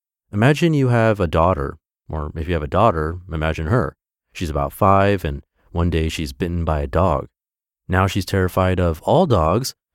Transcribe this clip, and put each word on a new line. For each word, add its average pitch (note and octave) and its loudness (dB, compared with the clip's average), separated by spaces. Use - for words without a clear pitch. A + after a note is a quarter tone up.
Imagine C#3+ 2
you C3+ 2
have A2+ 2
a F2+ 2
daughter, D#2+ 0
or D2+ -6
if E2 -6
you F2 -2
have D#2 -2
a D2 -6
daughter, E2+ 0
imagine D#2+ -4
her. F2+ -2
She's F2 -6
about C#2+ -2
five, G2 2
and C#2+ -6
one E2+ 0
day D#2+ 0
she's D#2 -6
bitten E2+ -4
by D#2 0
a C#2+ -4
dog. E2 0
Now F#2 2
she's F#2+ -2
terrified F#2 0
of E2+ 0
all D3 2
dogs, G2+ 0